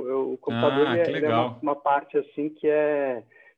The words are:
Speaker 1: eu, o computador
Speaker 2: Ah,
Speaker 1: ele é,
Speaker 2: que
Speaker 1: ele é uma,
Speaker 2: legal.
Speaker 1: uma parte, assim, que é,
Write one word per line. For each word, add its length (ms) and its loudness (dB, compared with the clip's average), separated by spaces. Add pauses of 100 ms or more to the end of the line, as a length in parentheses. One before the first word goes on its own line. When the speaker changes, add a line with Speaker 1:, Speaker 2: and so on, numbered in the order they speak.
Speaker 1:
eu, 260 -2
o 40 -6
computador 500 2
Speaker 2:
Ah, 40 0
Speaker 1:
ele 100 2
é, 40 2
Speaker 2:
que 60 -2
Speaker 1:
ele 140 -2
é 40 2
uma, 140 2
Speaker 2:
legal. 180 -6
Speaker 1:
uma 140 -2
parte, 420 -2
assim, 320 -4
que 180 -6
é, 560 0 (340)